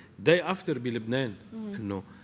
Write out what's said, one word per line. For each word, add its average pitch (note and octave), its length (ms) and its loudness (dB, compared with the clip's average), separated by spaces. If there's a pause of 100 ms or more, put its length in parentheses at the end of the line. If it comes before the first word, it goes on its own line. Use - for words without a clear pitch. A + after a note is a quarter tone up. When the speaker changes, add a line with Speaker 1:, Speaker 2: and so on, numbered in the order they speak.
(260)
Speaker 1:
day F3 300 6
after F3 140 -4
بلبنان، A#2+ 640 0 (180)
Speaker 2:
مم. G#3+ 220 -8
Speaker 1:
إنه G2 280 -4 (220)